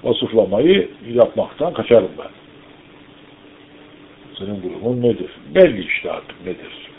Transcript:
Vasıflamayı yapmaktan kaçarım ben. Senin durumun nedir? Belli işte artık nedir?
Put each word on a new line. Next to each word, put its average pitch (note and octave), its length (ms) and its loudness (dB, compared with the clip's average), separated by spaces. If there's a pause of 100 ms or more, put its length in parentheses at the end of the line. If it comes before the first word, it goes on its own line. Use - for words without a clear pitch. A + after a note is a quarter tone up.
Vasıflamayı A2+ 840 0 (240)
yapmaktan C3 600 0
kaçarım A#2 440 4
ben. - 120 -16 (2000)
Senin G2 260 -10
durumun A#2+ 380 -6
nedir? A#2 280 0 (260)
Belli C3 300 6
işte - 260 -6
artık - 340 -14
nedir? D2+ 540 -14